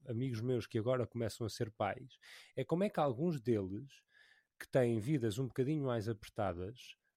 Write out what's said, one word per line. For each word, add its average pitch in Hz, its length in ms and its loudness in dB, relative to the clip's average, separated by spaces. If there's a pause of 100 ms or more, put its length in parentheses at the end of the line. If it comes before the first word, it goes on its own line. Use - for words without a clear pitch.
amigos 123 320 -2
meus 120 260 0
que - 120 0
agora 120 280 2
começam 117 400 -4
a 104 40 -2
ser 113 200 -4
pais, - 480 -2 (380)
é 131 80 -2
como 170 200 0
é 208 60 2
que - 100 -8
alguns 147 400 2
deles, 107 600 0 (580)
que - 80 -14
têm 120 320 4
vidas 113 380 2
um 135 100 0
bocadinho 139 380 0
mais 117 220 0
apertadas, 95 880 -4 (200)